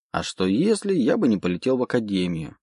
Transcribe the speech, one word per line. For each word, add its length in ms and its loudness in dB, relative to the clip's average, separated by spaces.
А 80 -2
что 220 -4
если 480 0
я 240 2
бы 100 2
не 80 4
полетел 400 0
в 80 0
академию? 800 -2